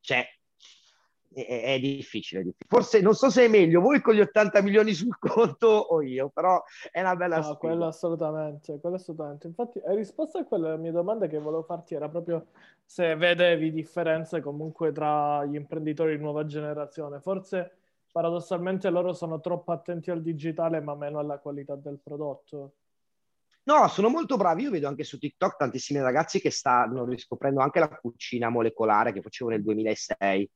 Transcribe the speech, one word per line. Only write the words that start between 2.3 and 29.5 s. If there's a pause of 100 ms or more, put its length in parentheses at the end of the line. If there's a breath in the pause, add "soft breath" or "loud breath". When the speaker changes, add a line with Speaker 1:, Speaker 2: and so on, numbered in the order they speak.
Speaker 1:
è
difficile.
Forse,
non
so
se
è
meglio
voi
con
gli
ottanta
milioni
sul
conto
o
io,
però (280 loud breath)
è
una
bella
Speaker 2:
No,
Speaker 1:
sfida.
Speaker 2:
quello
assolutamente,
quello
assolutamente.
Infatti,
hai
risposto
a
quella
mia
domanda
che
volevo
farti,
era
proprio (380 soft breath)
se
vedevi
differenze
comunque
tra
gli
imprenditori
di
nuova
generazione.
Forse, (420)
paradossalmente,
loro
sono
troppo
attenti
al
digitale,
ma
meno
alla
qualità
del
prodotto. (920)
Speaker 1:
No,
sono
molto
bravi.
Io
vedo
anche
su
TikTok
tantissimi
ragazzi
che
stanno
riscoprendo
anche
la
cucina
molecolare
che
facevo